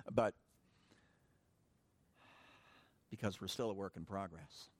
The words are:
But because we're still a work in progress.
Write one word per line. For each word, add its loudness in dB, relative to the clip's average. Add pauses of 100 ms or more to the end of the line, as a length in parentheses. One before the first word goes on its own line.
(120)
But 6 (2750)
because 0
we're -4
still 2
a 2
work -2
in -8
progress. -6 (100)